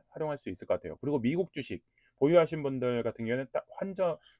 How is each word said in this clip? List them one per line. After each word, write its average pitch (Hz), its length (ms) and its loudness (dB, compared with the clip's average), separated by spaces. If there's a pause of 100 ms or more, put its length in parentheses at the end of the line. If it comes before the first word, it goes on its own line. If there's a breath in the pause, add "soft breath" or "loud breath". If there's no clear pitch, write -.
활용할 151 280 -6
수 - 120 -10
있을 - 180 -10
것 92 80 4
같아요. 80 260 -8
그리고 143 180 0
미국 160 340 0
주식 120 300 -8 (340)
보유하신 160 460 4
분들 123 400 0
같은 113 220 -4
경우에는 127 260 -2
딱 - 140 -4 (100)
환전, 190 420 -2 (220 soft breath)